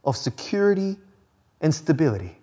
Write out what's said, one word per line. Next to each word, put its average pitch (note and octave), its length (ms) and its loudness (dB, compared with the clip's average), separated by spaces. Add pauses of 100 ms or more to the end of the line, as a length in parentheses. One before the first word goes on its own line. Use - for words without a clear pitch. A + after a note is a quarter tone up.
of C#3 140 0
security G3 800 0 (640)
and D#3 140 2
stability. B2 680 0